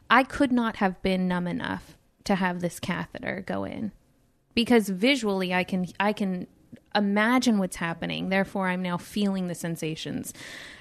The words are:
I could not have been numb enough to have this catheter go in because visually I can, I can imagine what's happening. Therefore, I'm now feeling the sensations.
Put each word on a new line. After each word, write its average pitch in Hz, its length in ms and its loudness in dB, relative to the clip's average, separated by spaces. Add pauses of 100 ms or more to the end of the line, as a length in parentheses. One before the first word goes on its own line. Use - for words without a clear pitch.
I 247 140 6
could 262 280 0
not 233 260 8
have 190 240 2
been 185 260 2
numb 180 200 0
enough - 500 -6 (280)
to 196 100 2
have 180 260 0
this 175 180 -4
catheter 175 680 -6
go 190 180 -4
in - 280 -8 (640)
because 226 340 4
visually 196 640 0
I 180 100 2
can, 180 240 -2 (120)
I 202 140 2
can 185 340 -4 (480)
imagine 214 640 2
what's 185 180 -2
happening. 170 520 -4
Therefore, 190 380 0
I'm 180 140 -2
now 180 160 -2
feeling 196 500 -2
the 170 80 -6
sensations. 160 760 -6 (480)